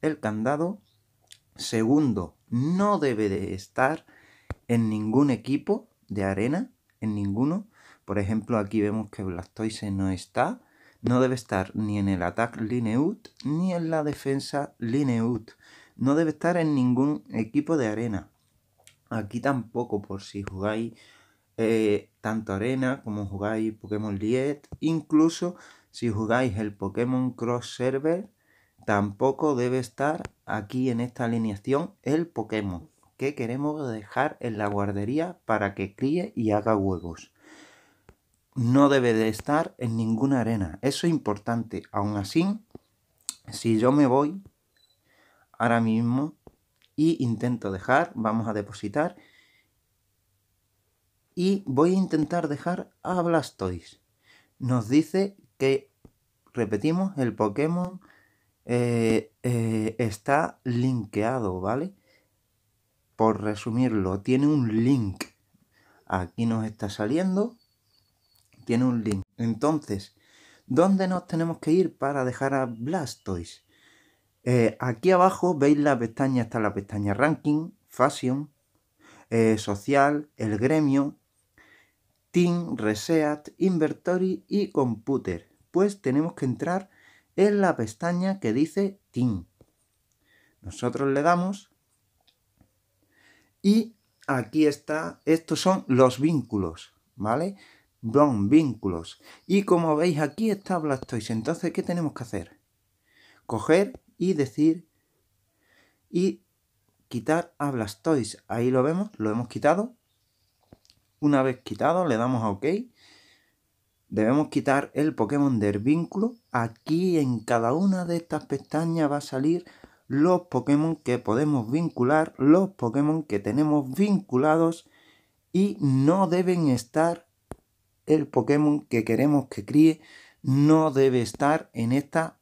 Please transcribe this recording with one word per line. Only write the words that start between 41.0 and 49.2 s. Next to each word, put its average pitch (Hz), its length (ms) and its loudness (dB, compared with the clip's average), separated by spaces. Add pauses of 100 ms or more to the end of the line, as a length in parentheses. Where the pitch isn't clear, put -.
es 170 60 2
importante. 113 800 -4
Aún 104 240 -2
así, 170 420 0 (960)
si 113 260 0
yo 123 140 4
me 147 160 6
voy 147 340 2 (1120)
ahora 117 280 0
mismo 117 540 0 (600)
y 160 260 2
intento 117 480 -2
dejar, 127 460 0
vamos 110 320 -2
a 110 40 -4
depositar. 104 600 -4 (2250)